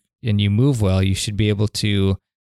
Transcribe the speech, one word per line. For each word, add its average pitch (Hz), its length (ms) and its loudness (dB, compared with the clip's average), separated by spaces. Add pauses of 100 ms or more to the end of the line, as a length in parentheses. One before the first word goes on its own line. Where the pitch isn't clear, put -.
(240)
and 104 160 0
you 104 100 2
move 120 320 2
well, 95 180 2
you 95 140 0
should 101 220 -6
be 107 120 0
able 104 200 0
to 98 500 -2 (360)